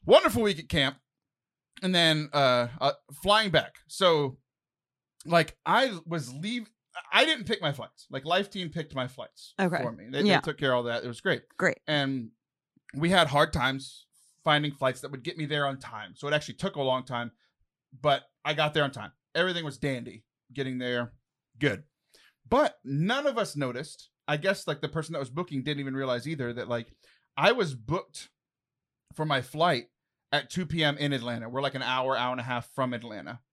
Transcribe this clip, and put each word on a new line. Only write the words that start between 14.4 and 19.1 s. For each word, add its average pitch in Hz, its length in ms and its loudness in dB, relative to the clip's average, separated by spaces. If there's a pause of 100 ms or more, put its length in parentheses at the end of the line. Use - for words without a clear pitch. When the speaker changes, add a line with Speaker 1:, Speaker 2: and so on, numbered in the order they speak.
Speaker 1:
finding 147 280 2
flights 131 300 0
that 139 100 -10
would 131 100 -12
get 160 160 -8
me 151 80 -4
there 147 200 0
on 135 120 -2
time. 107 380 -14
So 143 100 -8
it 147 80 0
actually 147 200 -2
took 190 220 -4
a 143 60 -4
long 127 220 0
time, 120 260 -6 (720)
but 143 200 2 (220)
I 151 100 -2
got 151 200 0
there 151 100 4
on 135 60 -2
time. 110 220 -14 (220)